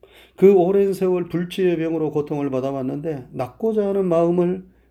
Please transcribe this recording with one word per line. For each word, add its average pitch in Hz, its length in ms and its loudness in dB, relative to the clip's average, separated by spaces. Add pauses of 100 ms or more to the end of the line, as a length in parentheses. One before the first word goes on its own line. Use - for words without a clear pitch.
(360)
그 190 180 6
오랜 196 380 2
세월 180 380 -2
불치의 175 480 -2
병으로 160 340 -2
고통을 147 380 -4
받아왔는데 135 840 -6
낫고자 202 560 -4
하는 196 180 0
마음을 175 600 2 (260)